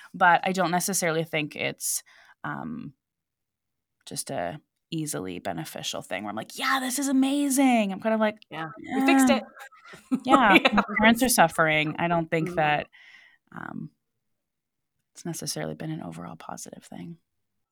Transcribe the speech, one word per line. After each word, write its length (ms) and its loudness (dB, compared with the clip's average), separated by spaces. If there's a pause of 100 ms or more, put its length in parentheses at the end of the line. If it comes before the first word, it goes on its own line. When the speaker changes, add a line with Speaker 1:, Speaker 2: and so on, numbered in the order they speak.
(140)
Speaker 1:
But 300 6
I 80 0
don't 200 0
necessarily 520 0
think 320 -6
it's, 460 -4 (420)
um, 500 -10 (1120)
just 240 -12
a 300 -6 (300)
easily 480 -6
beneficial 640 -8
thing 220 -8
where 60 -8
I'm 60 -8
like, 220 -12
"Yeah, 220 -2
this 180 -6
is 100 -2
amazing." 840 2
I'm 80 -10
kind 140 0
of 60 0
like, 160 0 (140)
Speaker 2:
Yeah. 200 -10 (220)
We 100 0
fixed 280 6
Speaker 1:
"Eh." 80 4
Speaker 2:
it. 60 -10 (480)
<laughs> 320 -6
Speaker 1:
Yeah, 340 8 (140)
Speaker 2:
Yeah. 100 4 (180)
Speaker 1:
parents 220 6
are 80 4
suffering. 680 2
I 100 0
don't 220 0
think 200 0
Speaker 2:
Mm. 60 -8
Speaker 1:
that, 320 0 (680)
um, 340 -12 (1300)
it's 80 -14
necessarily 480 -8
been 160 -10
an 100 -8
overall 360 -14
positive 480 -16
thing. 320 -16 (540)